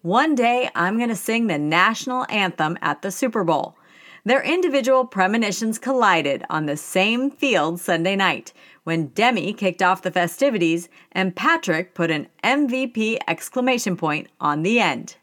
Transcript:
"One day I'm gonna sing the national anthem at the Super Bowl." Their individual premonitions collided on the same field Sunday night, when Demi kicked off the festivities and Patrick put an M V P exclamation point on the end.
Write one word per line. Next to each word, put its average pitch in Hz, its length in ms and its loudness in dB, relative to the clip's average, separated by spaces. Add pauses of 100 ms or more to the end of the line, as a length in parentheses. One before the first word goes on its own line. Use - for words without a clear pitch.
"One 262 340 2
day 240 400 2
I'm 196 240 2
gonna 233 160 0
sing 226 320 0
the 151 100 0
national 202 680 0
anthem 170 520 -2
at 147 220 -4
the 196 80 -4
Super 220 320 -2
Bowl." 160 340 0 (460)
Their 254 200 2
individual 269 640 2
premonitions 214 720 0
collided 185 720 2
on 156 160 -2
the 147 100 -4
same 233 540 0
field 175 500 0
Sunday 180 360 0
night, 170 360 -2 (320)
when 165 220 -2
Demi 208 480 0
kicked 190 280 -2
off 185 200 2
the 185 80 -4
festivities 175 800 0 (200)
and 185 240 -2
Patrick 202 600 0
put 165 160 -2
an 147 180 -4 (140)
M 269 260 2
V 262 180 -2
P 220 400 -2
exclamation 233 680 -2
point 151 320 -4 (100)
on 151 240 -2
the 226 160 2
end. 139 440 -2